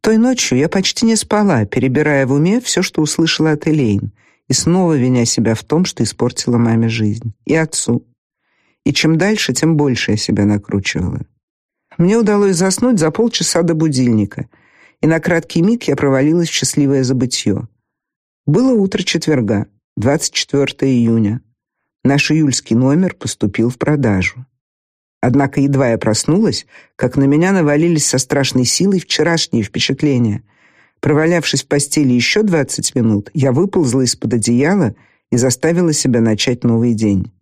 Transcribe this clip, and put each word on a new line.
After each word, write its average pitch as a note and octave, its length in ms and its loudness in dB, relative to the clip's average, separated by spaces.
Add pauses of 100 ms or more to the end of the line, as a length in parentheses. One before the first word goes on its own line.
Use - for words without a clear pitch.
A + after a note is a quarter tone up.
Той A3 160 2
ночью A#3+ 420 0
я D3+ 100 0
почти - 380 -2
не A3+ 80 2
спала, G3+ 500 0
перебирая C3+ 600 0
в B2+ 40 -2
уме F3+ 300 2
всё, - 220 -2
что - 180 -4
услышала D#3 520 0
от D3+ 140 -4
Элейн, G#2+ 460 0 (340)
и C#3 60 -2
снова E3+ 420 2
виня B2+ 300 2
себя A2+ 300 0
в - 80 -12
том, E3 220 0
что - 180 -4
испортила A#2+ 560 -2
маме A2+ 300 2
жизнь A2 440 -4 (120)
и D3+ 100 0
отцу. D#3+ 500 -2 (800)
И C#3+ 80 0
чем D#3+ 240 2
дальше, G#3 340 0
тем D#3+ 260 0
больше C#3 340 0
я G#2+ 60 0
себя G2+ 280 -2
накручивала. G2+ 760 -4 (760)
Мне G3 220 2
удалось G3+ 380 2
заснуть F#3+ 420 0
за D#3+ 100 2
полчаса A3 540 -2
до E3+ 100 0
будильника, B2+ 760 0 (540)
и D3+ 60 0
на D#3+ 120 2
краткий E3 440 -2
миг A#3 220 0
я C#3 100 0
провалилась D3 540 2
в - 40 -8
счастливое C#3 500 0
забытьё. B2 640 -2 (760)
Было A#3+ 280 2
утро G3 280 0
четверга, B2 640 -2 (320)
двадцать C3+ 360 -2
четвёртое C#3 580 -2
июня. A2+ 500 2 (640)
Наш C#3 260 2
июльский D3+ 460 0
номер C#3+ 400 2
поступил A2 560 -4
в - 80 -14
продажу. B2 640 -2 (800)
Однако C3+ 380 0
едва C3+ 280 2
я A2 100 0
проснулась, D#3 680 0 (300)
как B2+ 200 -2
на C#3 100 4
меня D#3 260 2
навалились D#3 560 2
со E3 100 -2
страшной C3 480 0
силой F#3+ 340 0
вчерашние D#3+ 640 -2
впечатления. B2 760 -2 (580)
Провалявшись D#3 600 0
в - 60 -16
постели C#3+ 440 0
ещё B2 300 0
двадцать E3+ 540 -2
минут, A2 400 0
я C3+ 160 2
выползла C3+ 500 0
из-под A#2 320 -2
одеяла B2 600 0 (340)
и B2 80 0
заставила D#3+ 560 0
себя B2 280 0
начать A2+ 420 0
новый A#2 320 2
день. G2+ 360 0 (100)